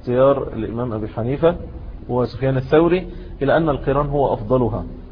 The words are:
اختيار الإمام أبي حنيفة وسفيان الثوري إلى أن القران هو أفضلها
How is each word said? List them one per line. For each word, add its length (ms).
اختيار 560
الإمام 360
أبي 160
حنيفة 480
وسفيان 480
الثوري 500
إلى 140
أن 120
القران 380
هو 260
أفضلها 520